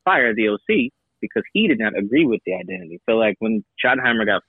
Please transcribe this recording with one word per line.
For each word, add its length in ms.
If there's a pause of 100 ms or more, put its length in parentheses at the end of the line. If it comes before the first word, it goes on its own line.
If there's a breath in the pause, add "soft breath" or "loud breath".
fired 320
the 140
O 80 (100)
C 240 (300)
because 220 (100)
he 140
did 120
not 180
agree 280
with 200
the 100
identity. 520
So, 100
like, 220
when 240 (180)
Schottenheimer 440
got 240